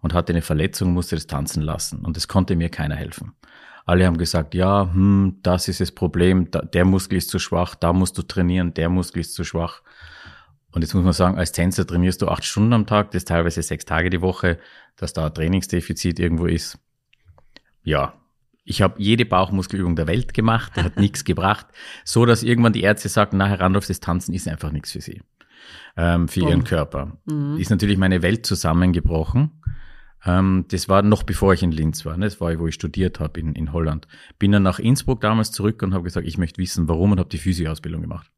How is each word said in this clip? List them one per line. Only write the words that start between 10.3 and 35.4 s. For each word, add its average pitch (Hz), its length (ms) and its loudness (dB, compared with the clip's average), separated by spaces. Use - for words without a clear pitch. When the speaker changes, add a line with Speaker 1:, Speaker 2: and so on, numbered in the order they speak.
Speaker 1:
Und 82 100 -2
jetzt 78 120 -4
muss 90 100 2
man 90 80 4
sagen, 92 260 2
als 85 140 -2
Tänzer 90 340 0
trainierst 90 340 0
du 92 60 0
acht - 180 -2
Stunden 110 280 2
am 110 140 2
Tag, 104 260 0
das 90 120 -4
teilweise 85 380 0
sechs - 220 -6
Tage 80 260 0
die 87 120 -2
Woche, 90 360 0
dass - 160 -8
da 80 140 -2
ein 78 80 -4
Trainingsdefizit 87 840 -2
irgendwo 85 280 0
ist. 82 320 -4
Ja, 71 300 0
ich - 180 -2
hab 95 160 2
jede 113 260 2
Bauchmuskelübung 92 720 0
der 80 140 -2
Welt 123 260 -2
gemacht, 113 400 0
der 87 100 0
hat - 120 -4
Speaker 2:
<laughs> - 20 -4
Speaker 1:
nichts 101 260 0
gebracht, 90 420 0
so 117 220 4
dass 117 160 4
irgendwann 117 300 4
die - 100 -2
Ärzte 104 260 2
sagten, 104 280 2
"Na, 95 100 4
Herr 95 140 0
Randolph, 95 260 2
das 95 140 -4
Tanzen 87 340 -4
ist - 140 -6
einfach 78 220 -6
nichts 71 220 -8
für - 80 -10
Sie, - 220 -14
ähm, 85 320 2
für - 120 -2
Ihren 90 200 4
Speaker 2:
Bumm. - 40 0
Speaker 1:
Körper." 71 600 -4
Speaker 2:
Mhm. 147 340 -4
Speaker 1:
Ist 95 120 -4
natürlich 101 280 2
meine 92 240 2
Welt 113 240 0
zusammengebrochen. 87 1160 0
Ähm, 92 440 2
das 90 200 -4
war 98 140 6
noch 104 220 4
bevor 98 280 2
ich 90 120 2
in 87 80 2
Linz 78 340 -2
war, 80 100 -8
ne? 98 100 -2
Das 101 140 -6
war, 82 200 -2
wo 82 80 -2
ich 80 80 -6
studiert 90 420 -4
hab 78 180 -6
in, 78 200 -6
in 76 160 -6
Holland. 78 340 -2
Bin 101 140 4
dann 101 100 6
nach 92 160 2
Innsbruck 123 420 0
damals 110 300 0